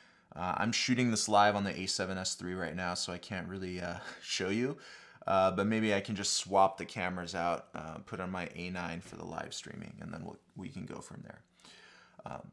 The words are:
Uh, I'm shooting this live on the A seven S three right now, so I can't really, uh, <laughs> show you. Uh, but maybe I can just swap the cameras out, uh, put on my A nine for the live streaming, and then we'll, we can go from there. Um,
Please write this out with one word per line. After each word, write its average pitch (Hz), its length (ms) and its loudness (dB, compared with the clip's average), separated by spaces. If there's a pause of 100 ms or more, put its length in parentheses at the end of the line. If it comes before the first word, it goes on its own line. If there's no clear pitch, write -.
(360)
Uh, 90 220 0
I'm 110 140 2
shooting 123 400 4
this 104 180 2
live 104 260 8
on 101 80 2
the 92 160 -2
A 92 60 -2
seven 92 320 -2
S 92 180 -4
three 90 180 -4
right 85 220 -4
now, 90 180 -2
so 90 200 -4
I 87 40 -6
can't 87 300 -6
really, 90 340 -6
uh, 87 160 -4 (120)
<laughs> - 120 -14
show - 280 -2
you. 123 280 2 (500)
Uh, 95 240 6
but 98 160 2
maybe 110 260 4
I 98 80 4
can 104 140 -4
just 98 180 0
swap 95 440 6
the - 80 -6
cameras 90 500 -4
out, 85 400 0
uh, 80 320 -8
put 104 120 -8
on 92 120 -4
my 90 240 -4
A 87 160 -6
nine 85 300 -6
for - 160 -14
the 82 80 -10
live 82 280 -8
streaming, 50 480 -12
and 50 100 -10
then 50 140 -10
we'll, - 140 -12 (160)
we 92 120 -10
can 95 180 -10
go - 140 -8
from - 240 -14
there. - 180 -16 (840)
Um, - 280 -10